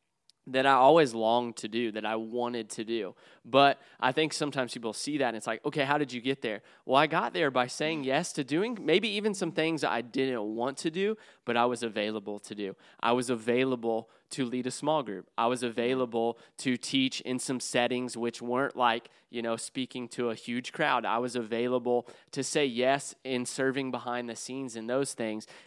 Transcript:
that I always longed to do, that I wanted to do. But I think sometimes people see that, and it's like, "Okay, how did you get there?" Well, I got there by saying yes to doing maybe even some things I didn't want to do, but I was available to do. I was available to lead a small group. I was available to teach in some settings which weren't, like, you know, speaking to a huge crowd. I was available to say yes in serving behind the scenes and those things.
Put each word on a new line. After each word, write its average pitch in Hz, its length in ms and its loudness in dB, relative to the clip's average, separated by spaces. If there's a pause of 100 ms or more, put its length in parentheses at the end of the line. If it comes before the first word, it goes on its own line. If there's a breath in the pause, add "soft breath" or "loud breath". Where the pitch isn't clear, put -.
(480)
that 131 180 0
I 139 60 8
always 135 420 8
longed 117 440 2
to 110 100 -8
do, 113 240 -2
that 107 140 -6
I 110 100 -2
wanted 117 560 -4
to 117 120 -8
do. 107 300 -4 (320 loud breath)
But 135 340 6 (200 loud breath)
I 127 120 2
think 156 220 0
sometimes 139 400 -2
people 113 200 -6
see 147 260 -4
that, 131 80 2
and 113 100 -2
it's 107 100 -10
like, 113 180 -4
"Okay, 147 200 0
how 143 140 2
did 139 120 -2
you 123 100 -8
get 135 200 -2
there?" 107 200 -4 (240 loud breath)
Well, 131 120 4
I 151 100 8
got 170 260 0
there 160 180 2
by 123 160 2
saying 151 380 -4
yes 139 280 0
to 151 100 -2
doing 190 380 -2
maybe 190 280 4
even 208 260 0
some 175 160 -2
things 156 320 0
I 117 180 0
didn't 123 420 -2
want 117 360 -4
to 170 120 -2
do, 196 240 -2 (300 loud breath)
but 120 120 0
I 120 80 6
was 123 180 0
available 107 560 -4
to - 160 -14
do. 98 200 -6 (240 loud breath)
I 117 120 2
was 123 180 2
available 117 800 0 (220 soft breath)
to 135 140 -2
lead 123 200 -4
a 123 60 -4
small 151 320 0
group. 101 340 -10
I 117 100 2
was 123 140 0
available 117 760 0 (220 loud breath)
to 127 180 0
teach 131 440 0
in 127 160 -4
some 127 220 -4
settings 123 560 0
which 117 260 -4
weren't, 123 360 -2
like, 120 320 2 (200 soft breath)
you 120 120 -6
know, 113 160 -2
speaking 123 520 -8
to 120 200 -2
a 110 60 -4
huge 120 360 -6
crowd. 139 320 2
I 107 140 0
was 123 180 -2
available 120 720 0 (240 loud breath)
to 139 120 -4
say 151 220 0
yes 127 480 0 (120)
in 127 200 -2
serving 131 460 -2
behind 120 380 -6
the 113 80 -8
scenes 127 400 -10
and 113 120 -8
those 135 240 0
things. 110 340 -6 (200 loud breath)